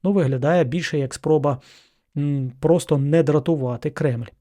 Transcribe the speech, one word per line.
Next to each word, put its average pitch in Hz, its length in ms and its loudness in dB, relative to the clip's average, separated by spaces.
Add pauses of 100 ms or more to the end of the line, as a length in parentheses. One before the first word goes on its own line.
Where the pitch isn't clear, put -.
Ну, 190 100 0
виглядає 147 520 2
більше 156 340 -4
як 135 160 -4
спроба, 147 460 0 (560)
м, 143 440 -2
просто 160 380 2
не 147 240 2
дратувати 143 680 0
Кремль. 120 360 -4 (140)